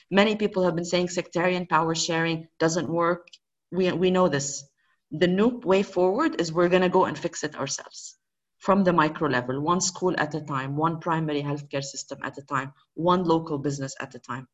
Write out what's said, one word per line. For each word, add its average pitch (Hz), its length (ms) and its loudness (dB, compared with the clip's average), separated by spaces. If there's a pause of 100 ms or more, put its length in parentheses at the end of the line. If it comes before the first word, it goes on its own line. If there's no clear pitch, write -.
many 208 280 4
people 202 260 0
have 170 120 2
been 175 100 -4
saying 175 240 0
sectarian 180 560 -2
power 160 280 2
sharing 165 540 -2 (100)
doesn't 160 300 0
work. 170 400 0 (460)
We, 180 180 0
we 180 180 2
know 185 200 4
this. 143 340 -4 (480)
The 170 160 2
new 220 360 2
way 190 200 4
forward 196 560 0
is 160 140 -2
we're 175 160 4
gonna 185 200 4
go 185 160 4
and 147 120 -4
fix - 260 -8
it 151 120 -6
ourselves - 600 -10 (420)
from 196 240 4
the 180 100 4
micro 156 360 2
level, 127 320 -2
one 175 200 0
school 180 360 -2
at 151 160 -2
a 156 80 -6
time, 139 340 -6
one 165 240 0
primary 160 440 -2
healthcare 143 400 -6
system - 400 -12
at 156 140 -8
a 139 40 -12
time, 139 320 -6 (220)
one 180 280 2
local 160 340 0
business 139 420 -6
at 131 160 -12
a 127 40 -14
time. 127 340 -10